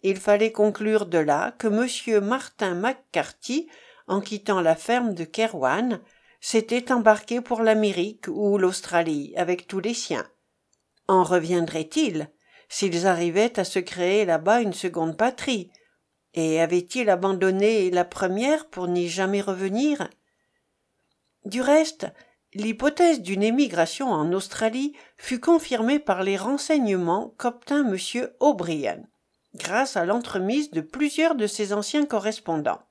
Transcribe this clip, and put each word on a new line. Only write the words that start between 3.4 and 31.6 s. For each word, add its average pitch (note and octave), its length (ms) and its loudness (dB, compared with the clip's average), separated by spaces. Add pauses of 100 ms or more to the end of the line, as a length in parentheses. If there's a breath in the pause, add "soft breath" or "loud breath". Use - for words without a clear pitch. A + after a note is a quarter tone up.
en G3 140 -2
quittant G3+ 400 -2
la E3 140 4
ferme A#3 380 -2
de E3+ 100 -6
Kerwan, G#3 760 -2 (400 soft breath)
s'était A#3+ 500 -2
embarqué A3+ 500 2
pour A#3+ 200 -4
l'Amérique G#3+ 640 0
ou G3+ 300 0
l'Australie E3+ 760 0
avec F3+ 320 -2
tous G3 120 -6
les G#3 140 -4
siens. D#3+ 340 -6 (800)
En F#3+ 160 6
reviendraient-ils, E3 1040 0 (400 soft breath)
s'ils F3 380 0
arrivaient F#3 520 2
à F#3+ 40 0
se F#3+ 160 -2
créer F#3 460 0
là-bas F3 360 2
une G3+ 120 -2
seconde E3 440 -4
patrie, A#3+ 540 -2 (600 soft breath)
et D#3+ 280 0
avaient-ils F3 480 0
abandonné F#3+ 840 2
la F3 140 2
première A3 640 -2
pour F3+ 180 -6
n'y F3 200 0
jamais F#3+ 340 0
revenir ? G3+ 680 -2 (1400)
Du A3 160 -4
reste, D4+ 460 2 (460 soft breath)
l'hypothèse B3 680 2
d'une F#3+ 220 -2
émigration A3+ 680 0
en D#3+ 220 0
Australie A3+ 640 -4 (220 loud breath)
fut - 220 -6
confirmée C#4 600 2
par F#3+ 240 0
les G3 140 0
renseignements G#3+ 1000 0
qu'obtint C4+ 460 -2
monsieur A#3 560 -4
O'Brien, E3+ 640 0 (520)
grâce A#3 400 -2
à F3 100 0
l'entremise A3+ 680 -2
de D#3+ 100 -2
plusieurs D4 540 0
de G#3+ 120 0
ses G#3 240 -4